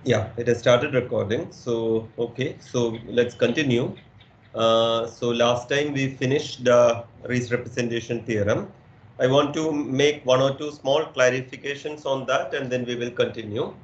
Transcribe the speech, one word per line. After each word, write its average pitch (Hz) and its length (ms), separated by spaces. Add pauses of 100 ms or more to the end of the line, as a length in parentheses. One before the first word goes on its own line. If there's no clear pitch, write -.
Yeah, 107 320
it 120 100
has 120 120
started 135 340
recording. 120 580
So, 113 560 (100)
okay, 120 420
so 117 460
let's 120 300
continue. 131 600 (600)
Uh, 113 500
so 120 240
last 120 400
time 143 240
we 135 160
finished 135 540
the 120 400 (220)
Rees 120 260
representation 120 720
theorem. 113 480 (480)
I 131 80
want 143 280
to 156 180
make 147 520
one 127 160
or 135 160
two 151 140
small 147 360
clarifications 139 1000
on 135 220
that, - 260
and 135 180
then 123 140
we 120 100
will 120 160
continue. 117 720